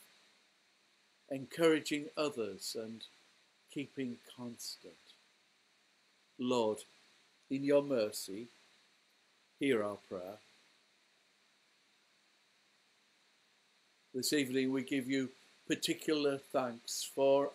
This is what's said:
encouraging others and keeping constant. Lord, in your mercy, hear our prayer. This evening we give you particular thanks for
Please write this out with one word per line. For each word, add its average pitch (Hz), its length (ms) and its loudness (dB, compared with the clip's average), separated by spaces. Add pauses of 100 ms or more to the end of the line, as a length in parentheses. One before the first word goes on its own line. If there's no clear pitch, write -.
(1300)
encouraging 151 760 2 (100)
others 110 640 -4
and 110 240 -10 (720)
keeping 131 440 -6 (200)
constant. 117 560 -12 (1400)
Lord, 120 420 2 (720)
in 139 140 -4
your 143 180 6
mercy, 113 640 -2 (1120)
hear 127 240 4
our 101 140 -4 (120)
prayer. 95 280 -10 (3750)
This 127 180 -2
evening 131 400 2
we 135 120 0
give 131 260 -2
you 135 200 0 (380)
particular 151 720 0
thanks 127 800 -4
for 139 400 6